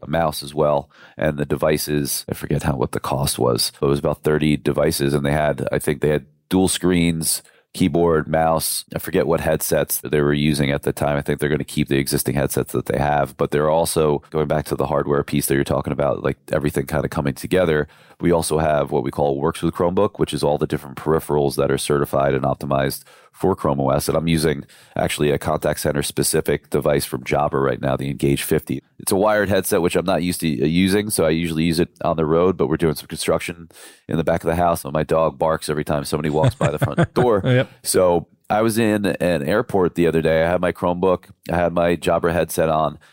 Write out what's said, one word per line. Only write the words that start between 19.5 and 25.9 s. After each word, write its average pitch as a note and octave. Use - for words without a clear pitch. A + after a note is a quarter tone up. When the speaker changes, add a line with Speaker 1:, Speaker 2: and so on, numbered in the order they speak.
Speaker 1:
with E2+
Chromebook, F#2
which -
is D2
all D2
the D#2
different C#2+
peripherals D2
that C#2
are C2+
certified C#2+
and C2
optimized C2+
for F#2+
Chrome C#2+
O C2+
S. D2
And C#2+
I'm D#2+
using D2+
actually D2
a C#2+
contact D#2
center C#2+